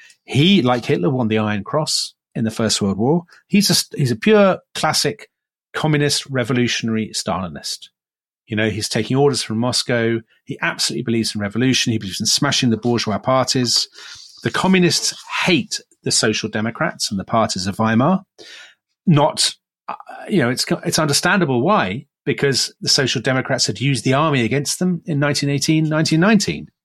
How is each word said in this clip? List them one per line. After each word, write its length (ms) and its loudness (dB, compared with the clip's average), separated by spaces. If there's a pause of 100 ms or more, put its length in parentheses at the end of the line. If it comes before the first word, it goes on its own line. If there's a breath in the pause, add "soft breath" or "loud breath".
(240 soft breath)
He, 360 4
like 240 0
Hitler, 240 0
won 200 0
the 100 2
Iron 260 -2
Cross 500 -4 (200)
in 100 -2
the 60 -2
First 320 -2
World 160 0
War. 240 2 (260 soft breath)
He's 220 4
a, 260 -2
he's 140 2
a 60 -2
pure 420 4 (160)
classic 540 -2 (440)
communist, 540 0
revolutionary 840 -2
Stalinist. 800 -8 (560)
You 100 -6
know, 140 0
he's 180 -6
taking 280 -2
orders 240 2
from 180 -6
Moscow. 600 0 (260)
He 160 -12
absolutely 440 -4
believes 280 -2
in 80 -6
revolution. 520 0
He 60 0
believes 200 -4
in 80 -4
smashing 440 2
the 60 2
bourgeois 440 -2
parties. 680 0 (540 loud breath)
The 80 -2
communists 640 2 (300)
hate 360 0 (220)
the 80 -4
Social 380 0
Democrats 640 -4
and 80 -4
the 40 -8
parties 440 0
of 100 -4
Weimar. 460 2 (800 loud breath)
Not, 480 2 (320)
uh, 80 -10 (340)
you 140 2
know, 80 2
it's, 160 -4 (180)
it's 140 0
understandable 640 2
why, 440 0 (180)
because 560 -2
the 80 -4
Social 340 2
Democrats 440 0
had 140 -4
used 240 0
the 100 2
army 300 2
against 360 -2
them 260 -2
in 140 -2
nineteen 300 0
eighteen, 380 2
nineteen 300 2
nineteen. 480 2 (180)